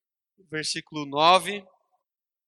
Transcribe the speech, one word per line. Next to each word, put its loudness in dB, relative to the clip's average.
versículo -10
nove 2